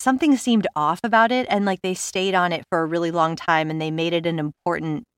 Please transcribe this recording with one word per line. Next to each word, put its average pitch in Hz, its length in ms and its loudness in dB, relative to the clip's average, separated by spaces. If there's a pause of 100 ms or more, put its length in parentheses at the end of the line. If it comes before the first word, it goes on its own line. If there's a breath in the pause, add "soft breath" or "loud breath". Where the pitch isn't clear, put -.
something 269 360 2
seemed 226 380 2
off 151 300 0
about 226 260 4
it, 254 180 -2
and, 202 160 0
like, 190 180 -2
they 185 120 -2
stayed 190 400 -2
on 180 180 2
it 160 160 -4
for 170 120 0
a 160 60 0
really 170 260 -2
long 165 240 0
time, 160 340 0
and 160 100 -4
they 160 120 -4
made 165 200 -2
it 170 140 0
an 170 120 -2
important 156 640 -4 (140)